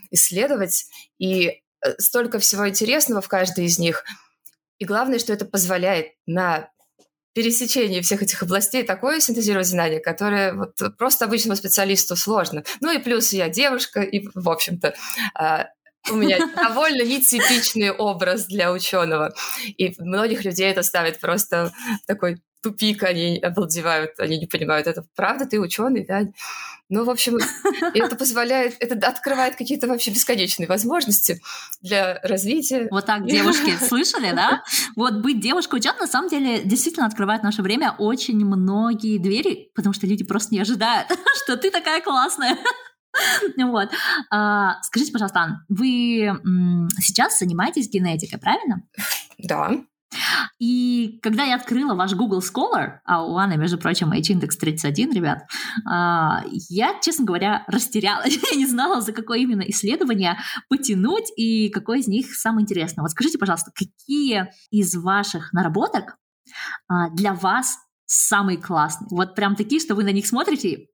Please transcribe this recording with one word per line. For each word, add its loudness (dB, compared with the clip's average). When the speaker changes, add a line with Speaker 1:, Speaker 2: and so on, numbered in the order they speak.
Speaker 1:
исследовать, 0
и, 0
э, -6
столько 0
всего 2
интересного 2
в -12
каждой 0
из 2
них. 0
И -8
главное, 0
что -2
это -4
позволяет 0
на 0
пересечении 0
всех 0
этих -2
областей 0
такое -2
синтезировать 2
знание, 0
которое 0
вот -8
просто 0
обычному 0
специалисту 0
сложно. -2
Ну 0
и 2
плюс 0
я 0
девушка, 0
и, -2
в -2
общем-то, 0
а, 0
у 0
меня 4
Speaker 2:
<laughs> 0
Speaker 1:
довольно 2
нетипичный 2
образ 0
для 2
учёного. 0
И 0
многих 0
людей 0
это 0
ставит 0
просто 0
в -10
такой -2
тупик, -2
они 0
обалдевают, -2
они -2
не -6
понимают, 0
это -4
правда -2
ты 0
учёный, -2
да? 0
Ну, 0
в 2
общем, 0
и 4
это 2
позволяет, 0
это -2
д-, 0
открывает 0
какие-то -2
вообще 0
бесконечные 0
возможности 0
для 0
развития. 0
Speaker 2:
Вот -2
так, 0
девушки, 2
Speaker 1:
<laughs> -2
Speaker 2:
слышали, 2
да? 2
Вот 0
быть 2
девушкой-учёным, 0
на -2
самом 0
деле, 0
действительно 0
открывает 0
в -2
наше 0
время 0
очень 0
многие 2
двери, 0
потому 2
что -2
люди 0
просто -2
не 2
ожидают, 0
<laughs> 2
что -2
ты 0
такая 0
классная. 2
<laughs> 2
Вот. 0
А, 2
скажите, 0
пожалуйста, 0
Ан, -2
вы, 2
м, 2
сейчас 2
занимаетесь 0
генетикой, -2
правильно? 0
Speaker 1:
Да. -2
Speaker 2:
И 2
когда 2
я 2
открыла 0
ваш 0
Google 2
Scholar, -2
а 2
у -2
Анны, 2
между 2
прочим, 0
H-индекс 0
тридцать -2
один, 0
ребят, 0
а, 2
я, 0
честно 0
говоря, 0
растерялась. 0
<laughs> -2
Я 0
не 2
знала, 0
за -4
какое -4
именно 2
исследование 0
потянуть 0
и 2
какое -2
из -2
них -2
самое 2
интересное. -2
Вот -2
скажите, 0
пожалуйста, -2
какие -2
из 2
ваших -2
наработок, 0
а, 0
для 0
вас 0
самые 2
классные? 0
Вот -2
прям 2
такие, 0
что -2
вы 0
на 2
них 0
смотрите 0